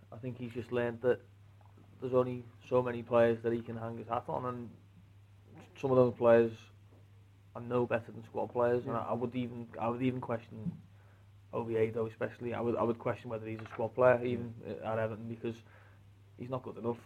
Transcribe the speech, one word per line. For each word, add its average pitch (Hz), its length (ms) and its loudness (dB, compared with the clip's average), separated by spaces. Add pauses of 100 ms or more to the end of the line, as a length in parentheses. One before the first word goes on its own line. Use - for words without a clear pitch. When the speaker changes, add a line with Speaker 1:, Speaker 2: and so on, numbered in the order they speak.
(120)
Speaker 1:
I 120 60 -16
think 117 220 -10
he's 123 120 -8
just 117 200 -10
learned 120 300 -2
that 123 180 4 (840)
there's 127 140 -2
only 127 280 2 (240)
so 127 140 4
many 120 220 -4
players 117 400 6
that 117 100 2
he 117 80 -2
can 117 160 -10
hang 117 200 -8
his 110 100 -10
hat 120 200 -2
on, 135 180 -4
and 123 240 -8 (1080)
some 135 120 0
of 127 60 6
those 123 180 6
players 117 360 8 (1040)
are 117 60 -10
no 123 240 0
better 117 260 -2
than 113 120 -14
squad 110 240 -6
players. 120 380 2
And 120 80 -4
Speaker 2:
Yeah. 113 80 -2
Speaker 1:
I, - 100 -6
I - 20 0
would 120 220 -2
even, 120 320 -6 (120)
I 110 100 0
would 120 120 -4
even 127 180 0
question 113 520 -6 (840)
Oviedo, 113 540 0
especially. 113 480 -6
I 104 60 -4
would, 117 160 2
I - 60 2
would 117 140 0
question 123 320 -4
whether 110 160 -8
he's 110 140 -8
a 107 140 -14
squad 113 200 -2
player, 123 320 8
even 120 280 -4 (300)
at 110 140 -2
Everton, 110 300 -4
because 113 280 -6 (840)
he's 120 100 -10
not 127 140 -6
good 110 140 -12
enough. 117 280 -4